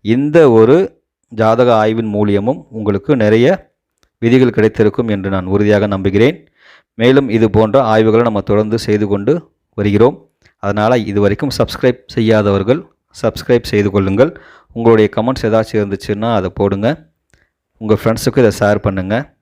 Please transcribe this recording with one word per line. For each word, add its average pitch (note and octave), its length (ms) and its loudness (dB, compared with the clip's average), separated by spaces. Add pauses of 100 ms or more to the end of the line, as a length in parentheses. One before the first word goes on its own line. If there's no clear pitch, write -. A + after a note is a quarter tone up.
இந்த C#3+ 500 2
ஒரு B2 520 4 (260)
ஜாதக A2+ 460 0
ஆய்வின் A2 400 -2
மூலியமும் G#2 560 -2
உங்களுக்கு G#2+ 460 -4
நிறைய A#2 560 0 (460)
விதிகள் B2 320 2
கிடைத்திருக்கும் A2 580 0
என்று G2 220 -6
நான் F#2 160 -4
உறுதியாக G#2 400 0
நம்புகிறேன். G2+ 600 -2 (480)
மேலும் C3 340 2
இது A2 220 2
போன்ற A2 320 2
ஆய்வுகளை A2 420 2
நம்ம G#2+ 160 -2
தொடர்ந்து G#2+ 380 -2
செய்து G#2+ 280 -2
கொண்டு G2+ 440 -4 (240)
வருகிறோம். G#2 540 0 (280)
அதனால G#2 420 -2
இதுவரைக்கும் G2+ 600 -2
சப்ஸ்கிரைப் - 480 -2
செய்யாதவர்கள் G#2+ 800 0 (360)
சப்ஸ்கிரைப் A#2+ 400 -2
செய்து G#2 280 -2
கொள்ளுங்கள். G2+ 500 0 (320)
உங்களுடைய A2+ 440 2
கமெண்ட்ஸ் B2 260 -4
ஏதாச்சும் A2 300 -2
இருந்துச்சுன்னா G#2 640 -4
அதை F#2+ 160 -2
போடுங்க. G#2 540 -4 (720)
உங்க A2 160 0
ஃப்ரெண்ட்ஸுக்கு A2+ 440 -2
இதை A#2 200 4
ஷேர் G#2 160 2
பண்ணுங்க. G2+ 680 -4